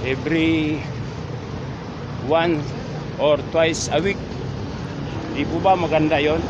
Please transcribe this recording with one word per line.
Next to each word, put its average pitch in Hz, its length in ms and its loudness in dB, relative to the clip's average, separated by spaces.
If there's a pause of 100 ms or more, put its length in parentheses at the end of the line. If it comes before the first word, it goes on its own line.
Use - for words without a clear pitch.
every 151 800 2 (1400)
one 165 320 4 (640)
or 147 160 6 (160)
twice 165 400 2
a 156 80 4
week. 196 160 0 (1120)
Di 139 160 -2
po 156 160 -2
ba 190 160 6
maganda 156 400 4
yon 151 300 2